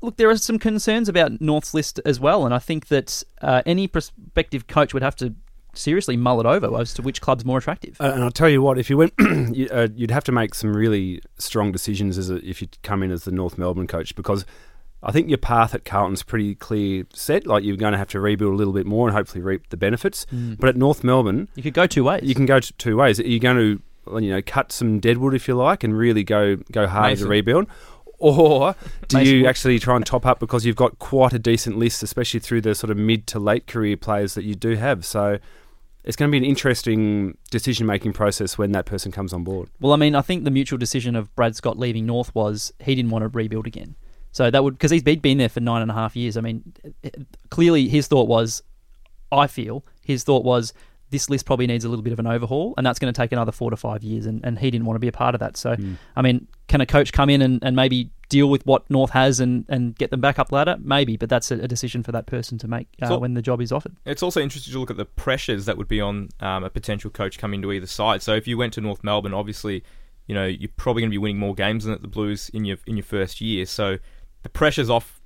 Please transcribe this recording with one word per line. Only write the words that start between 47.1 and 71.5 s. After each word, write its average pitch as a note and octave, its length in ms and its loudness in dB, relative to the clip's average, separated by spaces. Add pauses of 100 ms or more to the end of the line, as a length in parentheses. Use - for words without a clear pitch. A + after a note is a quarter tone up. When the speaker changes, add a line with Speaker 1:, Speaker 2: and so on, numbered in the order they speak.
Speaker 1:
clearly E3 380 6
his C#3 180 2
thought B2+ 220 4
was, A2+ 340 2 (680)
I C#3+ 160 4
feel, A#2+ 380 -8 (160)
his C3 240 -2
thought C3+ 200 4
was, A#2+ 280 2 (380)
"This C#3 180 -4
list C#3 160 -2
probably B2+ 220 0
needs A#2 180 -2
a A#2 60 -4
little A#2 120 -4
bit A#2 120 -4
of A2+ 40 -4
an A2+ 80 -2
overhaul, A#2+ 520 -2
and C3 80 0
that's A#2+ 120 0
gonna B2+ 140 -2
take A#2+ 200 -4
another A#2 200 -2
four A#2 180 -6
to A2 60 -2
five G#2+ 260 -8
years," A2 220 -6
and, A2 180 -6
and A#2 160 -4
he C3 120 0
didn't A#2 160 -2
wanna A2 140 -2
be A#2+ 80 -2
a A2+ 40 -2
part B2 220 -2
of A2+ 60 -6
that. A2 180 -8
So, A#2+ 180 -2
Speaker 2:
Mm. F#2+ 220 -8 (180)
Speaker 1:
I C3 60 2
mean, B2 240 2 (200)
can D3 140 4
a B2 60 2
coach D3 260 4
come C#3+ 160 4
in C#3 140 6
and, B2+ 200 2
and B2+ 140 0
maybe C3 320 2 (220)
deal C#3 180 6
with C#3 160 2
what - 240 2
North C3+ 220 2
has C3 280 4
and, B2 300 0
and B2 300 -2
get C3+ 120 -2
them B2+ 120 -2
back C#3 160 2
up C#3 100 -2
the C3 60 -4
ladder? D#3 260 0
Maybe, C3+ 380 0
but A2+ 100 -6
that's B2 220 0
a, B2 60 -4
a B2 120 -6
decision A#2+ 340 -6
for A#2 100 -8
that A#2 120 -6
person A#2+ 320 -8
to A2 120 -10
make, A#2 180 -6 (160)
uh, B2 60 -2
Speaker 3:
So - 100 0
Speaker 1:
when B2 160 -4
the A#2+ 80 -2
job B2 180 -2
is A#2+ 100 -4
offered. C#3 240 -6 (120)
Speaker 3:
it's D3 160 -6
also F3+ 180 0
interesting C#3 320 -6
to C3 80 -8
look B2 100 -6
at - 60 -12
the G2+ 80 -6
pressures B2 640 -4
that G#2+ 100 -2
would G2+ 120 -8
be G#2+ 120 0
on, G2+ 300 -4 (100)
um, F#2+ 240 -6
a F#2 60 -10
potential G#2 400 -8
coach G2 280 -6
coming G2+ 220 -6
to G2 100 -6
either F#2+ 160 -6
side. G#2 360 -2
So A2 120 0
if A2 140 -2
you A#2+ 80 -4
went A#2 180 -4
to A2+ 60 -8
North G#2 240 -6
Melbourne, G#2 300 -2
obviously, G#2 500 -6 (420)
you G#2 80 -8
know, G2 120 -2
you're F#2+ 320 -6
probably A#2 240 -2
gonna A2+ 80 -2
be G2+ 80 -4
winning G2+ 200 -2
more G2+ 160 -4